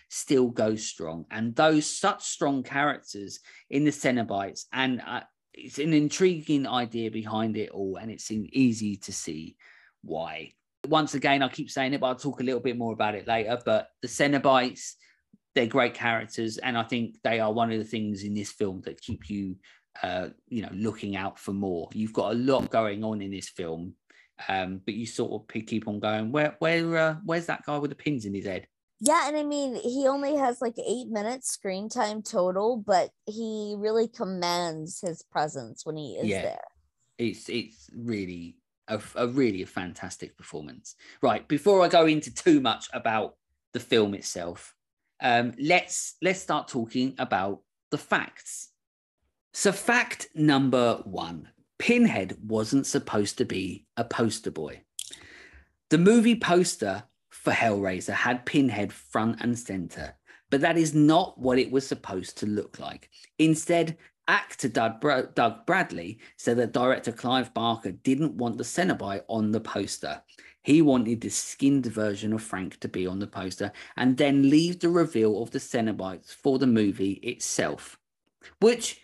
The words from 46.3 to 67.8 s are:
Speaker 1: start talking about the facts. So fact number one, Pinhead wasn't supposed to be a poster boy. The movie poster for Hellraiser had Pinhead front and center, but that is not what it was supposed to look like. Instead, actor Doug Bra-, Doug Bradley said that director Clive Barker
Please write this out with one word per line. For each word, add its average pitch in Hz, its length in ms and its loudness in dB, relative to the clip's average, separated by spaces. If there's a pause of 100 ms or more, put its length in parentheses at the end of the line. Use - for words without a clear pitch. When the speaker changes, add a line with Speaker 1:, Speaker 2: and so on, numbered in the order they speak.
Speaker 1:
start 151 280 -4
talking 127 500 -4
about 101 440 -2 (280)
the 147 80 -4
facts. - 720 -4 (840)
So - 180 2
fact - 640 0
number 135 720 4
one, 85 440 -10 (360)
Pinhead 226 520 4 (100)
wasn't 110 380 2
supposed - 540 0
to 123 40 2
be 95 440 -6 (100)
a 120 60 0
poster - 480 -2
boy. 76 320 -10 (1080)
The 156 80 4
movie 220 380 8
poster 170 720 2 (260)
for - 200 -2
Hellraiser 98 640 0
had 127 320 -2
Pinhead 107 480 2
front 113 480 -2
and 120 160 -2
center, 85 560 -8 (380)
but 139 100 2
that 165 160 4
is 156 160 4
not 156 460 6
what 127 180 2
it 120 140 2
was 135 160 2
supposed 98 500 -8
to - 80 -6
look 104 320 -4
like. - 320 -14 (300)
Instead, 160 580 4 (300)
actor 180 420 0
Doug 113 320 0
Bra-, 139 220 2 (100)
Doug 120 320 2
Bradley 107 540 -2 (180)
said 120 200 0
that 117 140 2
director 123 400 2
Clive 127 400 -2
Barker 113 420 -2